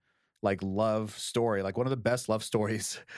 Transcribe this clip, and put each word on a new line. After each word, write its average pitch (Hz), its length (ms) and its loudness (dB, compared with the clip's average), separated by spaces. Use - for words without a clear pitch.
like, 98 220 2
love 107 560 0
story. 117 420 0
Like, 98 140 -4
one 123 100 0
of 131 40 -2
the 135 80 0
best 120 320 0
love 110 160 0
stories 107 520 0